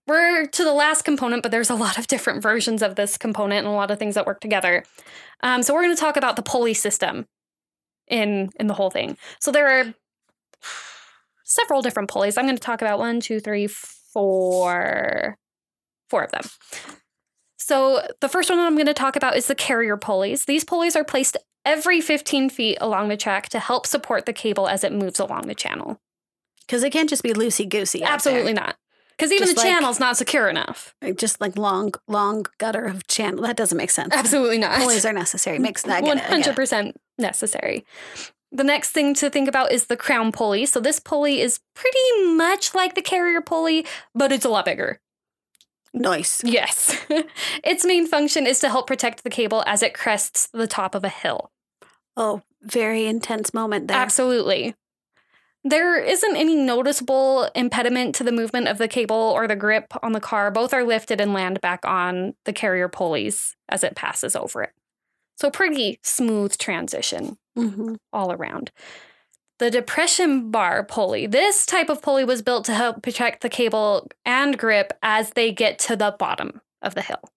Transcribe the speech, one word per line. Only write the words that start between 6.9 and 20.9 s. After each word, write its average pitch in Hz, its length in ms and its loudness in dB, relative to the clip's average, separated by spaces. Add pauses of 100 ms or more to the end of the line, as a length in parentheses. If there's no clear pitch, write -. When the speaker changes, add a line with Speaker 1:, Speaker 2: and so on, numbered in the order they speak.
Speaker 1:
in, 208 520 0
in 220 80 0
the 208 80 0
whole 190 160 0
thing. - 260 -4 (220)
So - 120 -2
there 294 160 4
are 254 260 2 (1500)
several 311 380 2
different 214 280 -2
pulleys. 202 280 0
I'm 262 80 2
gonna 262 140 0
talk 233 220 -6
about 208 180 0
one, 233 200 -2
two, 220 200 -4
three, 208 280 -2
four, 185 1700 0 (720)
four 202 140 0
of - 80 -8
them. - 120 -4 (1120)
So 269 440 2 (200)
the 269 80 0
first 359 220 0
one 349 80 4
I'm 339 180 4
gonna 294 160 4
talk 269 220 0
about 262 200 2
is 254 120 0
the 277 80 0
carrier 226 420 0
pulleys. 208 480 -2
These 302 180 0
pulleys 339 320 0